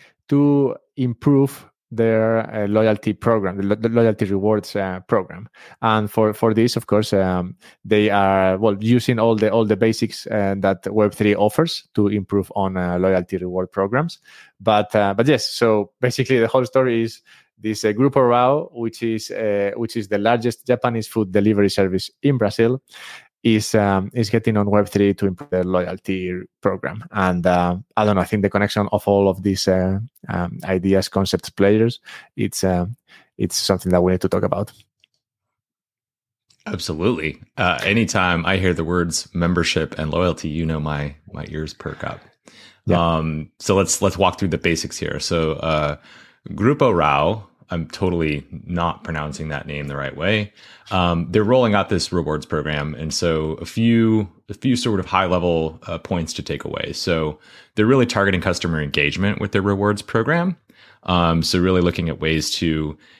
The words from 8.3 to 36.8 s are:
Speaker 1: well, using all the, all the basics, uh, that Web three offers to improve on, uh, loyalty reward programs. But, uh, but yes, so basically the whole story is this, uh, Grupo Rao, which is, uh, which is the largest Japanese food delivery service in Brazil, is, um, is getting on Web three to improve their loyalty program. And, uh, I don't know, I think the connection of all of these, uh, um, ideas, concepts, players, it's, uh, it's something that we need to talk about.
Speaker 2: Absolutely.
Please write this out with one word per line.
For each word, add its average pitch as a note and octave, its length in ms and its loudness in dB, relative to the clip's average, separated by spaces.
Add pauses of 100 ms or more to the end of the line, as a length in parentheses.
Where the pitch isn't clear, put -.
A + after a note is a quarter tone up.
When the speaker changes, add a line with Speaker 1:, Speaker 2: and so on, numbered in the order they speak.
Speaker 1:
well, G#2 240 2
using A#2+ 380 2
all A2+ 160 4
the, G#2+ 160 2
all A2+ 140 2
the G#2 120 0
basics, A2+ 500 -2
uh, G2 320 -2
that G2 320 -2
Web G#2 220 2
three G#2 220 2
offers G#2+ 580 0
to G#2 140 2
improve G2+ 480 -4
on, F#2+ 200 -2
uh, F2+ 220 -2
loyalty F#2 400 0
reward F2+ 340 -6
programs. A#2 480 -2 (400)
But, G#2 360 2
uh, G2+ 180 2
but A#2 140 0
yes, C#3 220 2
so G#2+ 420 2 (100)
basically B2 380 0
the A2+ 80 4
whole B2+ 180 2
story B2 380 0
is A2 180 -8 (360)
this, G#2+ 280 -4
uh, G#2+ 80 2
Grupo C3+ 340 2
Rao, B2+ 460 2
which A#2 280 -8
is, A2+ 300 -4
uh, G2+ 440 -2
which A#2 200 -6
is G#2 120 -6
the G#2 100 -2
largest A2+ 480 0
Japanese A#2 420 0
food G#2 240 -2
delivery G2+ 380 4
service F#2+ 400 0 (120)
in C#3 160 2
Brazil, A2+ 440 0 (640)
is, A2 320 2
um, G2 400 2
is A2+ 160 -2
getting A2 260 2
on G2+ 140 2
Web G#2 180 4
three G2+ 240 4
to - 140 -2
improve F#2+ 240 -6
their F#2 120 2
loyalty F2+ 680 -2 (280)
program. G2 500 -4
And, F#2 340 0
uh, F2+ 320 2 (180)
I G#2+ 80 2
don't G#2 120 2
know, F#2 60 2
I - 40 0
think G#2 160 -2
the G2 80 2
connection G2+ 420 0
of - 160 -2
all G2+ 220 4
of F#2 140 -2
these, G2 240 0
uh, F#2 320 2 (300)
um, F2 340 -6
ideas, F#2+ 460 0
concepts, - 420 -2
players, G#2+ 480 2 (360)
it's, - 280 -4
uh, F2+ 240 0 (500)
it's - 180 -4
something F#2 360 -2
that F2+ 100 4
we F2+ 120 4
need F2+ 80 -2
to F#2+ 80 0
talk F#2+ 120 -2
about. G2 320 -4 (1900)
Speaker 2:
Absolutely. E2+ 760 -4 (160)